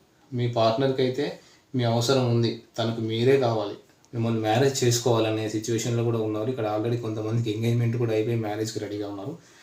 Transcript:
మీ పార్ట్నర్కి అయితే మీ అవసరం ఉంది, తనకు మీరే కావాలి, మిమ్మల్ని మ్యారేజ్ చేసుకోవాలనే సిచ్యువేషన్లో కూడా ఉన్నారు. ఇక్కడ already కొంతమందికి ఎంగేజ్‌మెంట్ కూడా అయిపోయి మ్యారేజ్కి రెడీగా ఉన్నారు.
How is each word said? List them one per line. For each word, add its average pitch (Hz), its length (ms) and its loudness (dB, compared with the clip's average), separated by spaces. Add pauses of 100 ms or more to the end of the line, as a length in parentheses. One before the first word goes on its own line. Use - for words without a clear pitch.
(340)
మీ 120 140 0
పార్ట్నర్కి 120 540 2
అయితే 139 380 -2 (360)
మీ 123 80 2
అవసరం 120 480 2
ఉంది, 117 320 0 (140)
తనకు 117 240 -2
మీరే 117 360 2
కావాలి, 110 380 0 (380)
మిమ్మల్ని 113 260 0
మ్యారేజ్ 120 440 2
చేసుకోవాలనే 110 680 2
సిచ్యువేషన్లో 117 540 -2
కూడా 117 160 0
ఉన్నారు. 110 300 -2
ఇక్కడ 120 160 -2
already 113 360 -2
కొంతమందికి 110 500 -2
ఎంగేజ్‌మెంట్ 117 460 0
కూడా 113 160 0
అయిపోయి 110 220 0
మ్యారేజ్కి 110 440 -4
రెడీగా 104 300 -6
ఉన్నారు. 101 280 -10 (260)